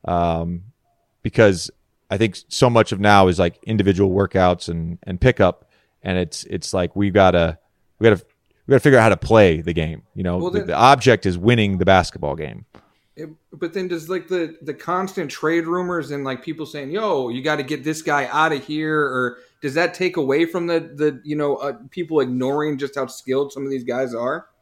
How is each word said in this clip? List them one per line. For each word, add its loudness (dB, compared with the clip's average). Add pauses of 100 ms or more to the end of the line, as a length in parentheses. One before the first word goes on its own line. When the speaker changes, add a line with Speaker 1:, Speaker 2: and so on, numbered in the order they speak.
Speaker 1:
Um, -4 (580)
because 2 (400)
I -4
think -2 (120)
so 2
much 4
of -6
now 6
is, 0
like, 0
individual 0
workouts 0
and, -8
and -8
pickup, 2 (320)
and -4
it's, -6
it's -10
like, -2
we 0
gotta, 4 (420)
we 6
gotta, 0 (420)
we 2
gotta 6
figure 6
out 6
how 6
to 2
play 4
the -6
game. -4 (120)
You -8
know, -2
Speaker 2:
Well, -4
Speaker 1:
the, -2
Speaker 2:
then -8
Speaker 1:
the -4
object 4
is -2
winning 2
the 0
basketball 2
game. -12 (520)
Speaker 2:
It, -16 (240)
but -8
then -4
does, -8
like, -6
the, -4
the -10
constant -6
trade -2
rumors -4
and, -8
like, -8
people -10
saying, -12
"Yo, -2
you -8
gotta -2
get -8
this -6
guy -2
out 0
of -6
here," -4
or -2 (220)
does -6
that 0
take -4
away 0
from -6
the, 0
the, -4
you -8
know, -2
uh, -8 (160)
people -2
ignoring -2
just -8
how -4
skilled -4
some -10
of -6
these -6
guys -4
are? -6 (160)